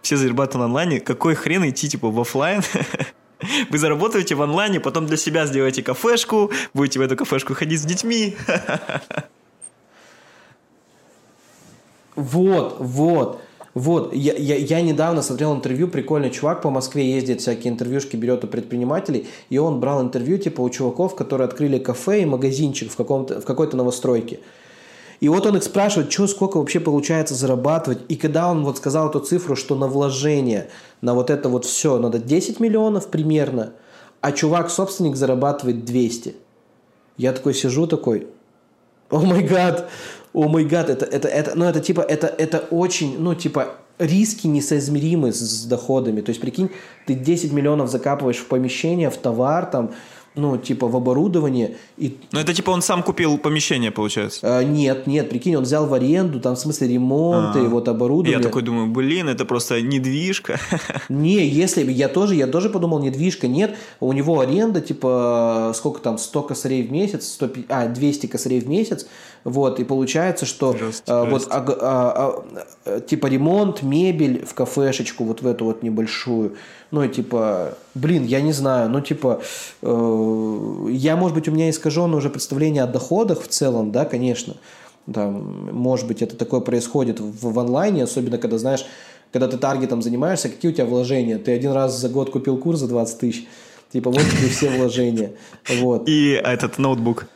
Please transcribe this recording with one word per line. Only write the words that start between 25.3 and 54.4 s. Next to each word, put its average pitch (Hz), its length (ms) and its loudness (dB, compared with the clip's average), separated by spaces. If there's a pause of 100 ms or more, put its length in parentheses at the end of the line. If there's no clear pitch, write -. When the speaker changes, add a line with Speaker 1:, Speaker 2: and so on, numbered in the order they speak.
Speaker 2:
он 202 100 4
их 160 60 2
спрашивает, 196 480 0
чё, 196 160 2
сколько 190 320 0
вообще 160 220 0
получается 151 540 0
зарабатывать. 131 720 0
И 156 80 -2
когда 160 340 0
он 156 140 0
вот 135 120 -2
сказал 156 320 0
эту 143 120 0
цифру, 175 360 -2
что 139 200 -2
на 135 100 0
вложение, 135 840 0 (320)
на 120 140 2
вот 123 160 2
это 143 180 2
вот 123 160 0
всё 139 340 2
надо 117 200 2
десять 151 420 0
миллионов 220 480 2
примерно, 143 640 0 (480)
а 143 120 0
чувак-собственник 170 840 0
зарабатывает 127 680 0
двести. 120 500 -2 (840)
Я 127 160 0
такой 131 220 0
сижу, 139 320 0
такой, 131 400 0 (840)
«О 151 100 2
май 180 220 4
гад, 175 460 2 (440)
о 151 160 2
май 160 160 4
гад», 160 260 2
это, 131 140 0
это, 139 240 -2
это, - 260 0
ну, 175 120 2
это 165 140 2
типа, 175 200 0
это, - 260 0
это 160 320 -2 (120)
очень, 170 500 0
ну, 170 140 0
типа, 147 400 -4 (240)
риски 180 500 2
несоизмеримы 147 840 0
с, 110 80 -4
с 110 260 -6
доходами. 117 560 0
То 120 80 -4
есть, 113 100 -4
прикинь, 185 300 -2 (360)
ты 135 80 0
десять 156 380 0
миллионов 143 380 2
закапываешь 127 480 0
в - 80 -12
помещение, 139 640 0
в - 80 -10
товар, 135 480 0
там, 120 240 -2 (440)
ну, 143 220 0
типа, 123 320 -2
в 120 80 0
оборудование. 131 800 2 (220)
И 139 180 -4 (160)
Speaker 1:
Ну, 147 80 -2
это 160 140 0
типа 180 160 0
он 180 100 2
сам 175 220 0
купил 160 340 2
помещение, 147 540 0
получается? 104 520 -4